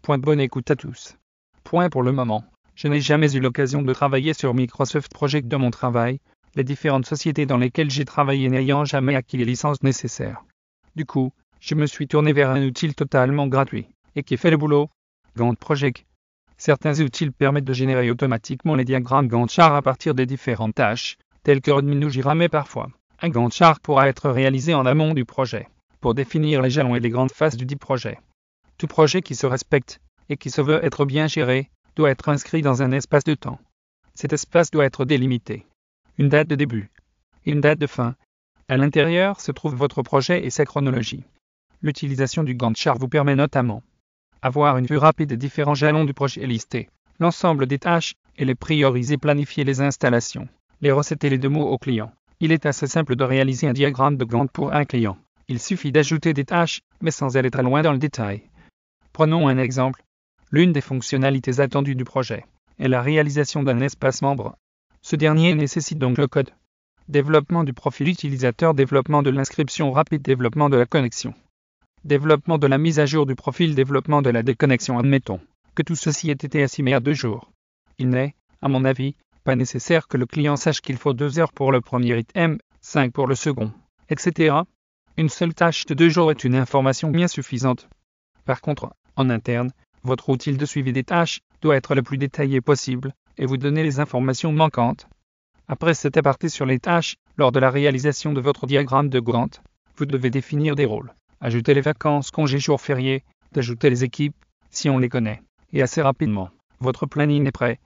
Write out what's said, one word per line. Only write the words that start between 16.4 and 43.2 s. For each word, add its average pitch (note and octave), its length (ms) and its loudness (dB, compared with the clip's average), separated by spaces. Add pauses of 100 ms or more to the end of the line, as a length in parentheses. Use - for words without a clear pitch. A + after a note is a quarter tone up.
Certains D3 380 2
outils D3 320 0
permettent C#3 320 0
de C3+ 80 -4
générer B2+ 400 0
automatiquement B2+ 640 -2
les C3 80 2
diagrammes B2+ 460 0
Gantt A#2 200 0
chart D#3+ 240 6
à C#3+ 80 2
partir C#3 320 -2
des C3 120 2
différentes A#2 500 -4
tâches, A2+ 420 -2 (240)
telles C#3 200 4
que C#3+ 100 0
Rodmin C#3 320 2
ou D3+ 60 0
Jira, C3+ 260 0
mais E3+ 140 2
parfois, C#3 400 -6 (320)
un E3+ 80 -2
Gantt A#2+ 240 0
chart D#3+ 260 6
pourra C#3 300 4
être C3+ 200 -2
réalisé C3+ 440 0
en C3+ 120 0
amont D#3 280 2
du C3+ 100 0
projet, A#2 460 -6 (320)
pour A#2 140 0
définir D3+ 460 0
les C3 80 2
jalons B2+ 260 0
et A#2+ 40 0
les A#2 100 0
grandes B2+ 220 0
phases D#3 240 0
du B2 100 -6
dit C#3 120 -8
projet. A#2 420 -6 (580)
Tout D#3+ 100 -6
projet D#3+ 340 2
qui C#3+ 140 -10
se - 100 -4
respecte, C3 560 -2 (260)
et D3 80 -6
qui - 140 -12
se B2 100 -2
veut D3+ 240 2
être D3 220 0
bien D3 220 -2
géré, C3+ 420 -2 (260)
doit D#3 140 4
être - 180 -2
inscrit D3+ 340 -2
dans C3+ 200 0
un B2+ 100 2
espace C#3 320 0
de D3+ 120 0
temps. B2 240 -12 (540)
Cet D3 200 -6
espace D#3+ 360 0
doit D3+ 140 2
être C3+ 220 -2
délimité. B2+ 600 -2 (520)
Une D3 100 2
date D3+ 220 4
de D3+ 60 0
début. A#2+ 360 -4 (540)
Et - 60 -2
une D3 100 0
date D3+ 180 4
de D3 80 0
fin. B2 280 -4 (520)
À C3 80 0
l'intérieur D#3 640 2
se - 140 -6
trouve D3 220 -6
votre C#3 260 -2
projet C#3+ 440 0
et B2+ 40 -4
sa C#3+ 160 0
chronologie. C3+ 580 -4 (580)
L'utilisation C#3 600 -2
du B2+ 100 -2
Gantt A#2+ 220 -2
chart C3 240 -2
vous C3 80 -4
permet C#3+ 300 2